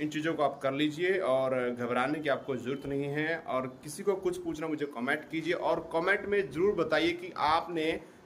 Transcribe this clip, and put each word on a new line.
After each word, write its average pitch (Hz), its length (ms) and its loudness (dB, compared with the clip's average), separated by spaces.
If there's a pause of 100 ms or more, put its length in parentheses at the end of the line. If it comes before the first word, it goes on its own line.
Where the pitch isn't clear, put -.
इन 151 80 -2
चीज़ों 151 260 0
को 151 80 2
आप 139 200 2
कर 135 100 2
लीजिए 151 460 2
और 127 600 2
घबराने 123 420 0
की 147 80 -2
आपको 131 280 0
ज़रूरत 117 300 -4
नहीं 139 180 -2
है। 151 340 -2
और 131 440 -4
किसी 151 200 -10
को 196 120 2
कुछ 180 300 -2
पूछना, 160 220 -4
मुझे 147 200 -2
कमेंट 139 440 -2
कीजिए 160 220 -2
और 165 400 0
कमेंट 190 340 2
में 202 240 2
ज़रूर 180 240 2
बताइए 160 380 2
कि 175 240 -6
आपने 165 640 2 (260)